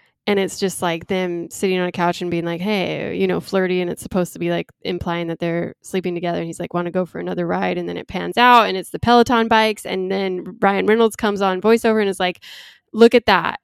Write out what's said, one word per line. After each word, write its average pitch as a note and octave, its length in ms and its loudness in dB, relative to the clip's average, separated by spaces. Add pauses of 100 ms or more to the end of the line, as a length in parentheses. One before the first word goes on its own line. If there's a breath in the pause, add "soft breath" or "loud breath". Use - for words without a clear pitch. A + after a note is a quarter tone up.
(280)
And G3+ 100 4
it's F#3+ 220 -2
just, F#3+ 200 -2
like, E3+ 280 -4
them F3+ 420 -4
sitting F#3 300 -2
on F3+ 80 -2
a F3 40 -6
couch F3 300 0
and F3+ 80 -4
being E3+ 160 -2
like, E3+ 160 -4
"Hey," F#3 540 -2
you F#3+ 100 0
know, F3+ 140 0
flirty. F#3 420 0
And F3 80 -2
it's D#3+ 120 -8
supposed F3+ 320 -2
to - 40 -16
be, E3+ 120 -4
like, E3+ 200 -4 (120)
implying F3 440 -4
that E3 140 -6
they're E3+ 420 -4
sleeping F3+ 320 -4
together. E3+ 240 -4
And E3 80 -6
he's E3 140 -10
like, E3+ 120 -8
"Wanna F3 200 -4
go F#3 120 0
for F3 140 -12
another F3 280 -4
ride?" F3+ 300 -2
And F3 120 -6
then F3 100 -6
it F3+ 100 -12
pans F3 300 -6
out A#3+ 300 6
and F#3+ 80 -4
it's F#3+ 140 -8
the E3+ 100 -8
Peloton A#3 480 4
bikes. A3 360 2
And F#3 260 -4
then F#3+ 500 -4
Ryan G3 260 2
Reynolds A3 300 4
comes G3+ 260 -2
on F#3 180 0
voiceover A3 400 2
and G3+ 80 2
is F#3+ 120 -4
like, F3+ 220 -2 (500 loud breath)
"Look A3+ 240 8
at A#3 100 4
that." F3+ 380 2